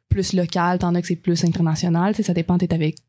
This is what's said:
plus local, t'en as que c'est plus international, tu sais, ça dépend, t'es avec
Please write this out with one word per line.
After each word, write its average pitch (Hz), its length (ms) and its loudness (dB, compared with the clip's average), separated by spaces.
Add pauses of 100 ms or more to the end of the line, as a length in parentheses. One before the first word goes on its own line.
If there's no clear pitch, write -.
plus 196 240 0
local, 180 480 0
t'en 175 160 0
as 175 60 0
que 175 40 -8
c'est 175 100 -4
plus 170 280 -2
international, 170 680 0
tu - 40 -6
sais, 220 60 0
ça 175 100 0
dépend, 175 240 0
t'es 175 160 0
avec 160 220 -2 (120)